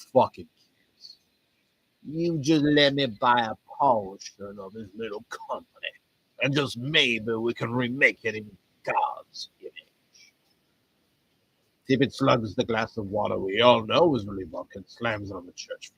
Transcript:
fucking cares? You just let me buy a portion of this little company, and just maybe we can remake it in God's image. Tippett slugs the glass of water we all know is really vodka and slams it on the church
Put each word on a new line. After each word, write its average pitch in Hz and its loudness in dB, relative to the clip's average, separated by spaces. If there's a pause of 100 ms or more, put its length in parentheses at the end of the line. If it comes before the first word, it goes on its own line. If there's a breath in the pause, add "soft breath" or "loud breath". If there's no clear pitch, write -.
(140)
fucking 107 2
cares? - -20 (880)
You 165 -2
just 143 4
let 143 6
me 139 0
buy 120 2
a 110 -6 (240)
portion 101 -2
of 95 -14
this 107 -14
little 110 -10 (260)
company, - -10 (480)
and 135 0
just 139 -2
maybe 123 0
we 117 -2
can 117 -6
remake 127 0
it 110 -4
in 107 -12 (340)
God's - -6 (100)
image. - -20 (1600)
Tippett 131 4
slugs 123 2
the 123 0
glass 110 -2
of 107 -6
water 101 -4
we 98 -4
all 117 8
know 143 4
is 104 -4
really 101 -10
vodka 90 -12
and 95 -16
slams 107 -6
it 101 -10
on 90 -12
the 87 -20
church - -16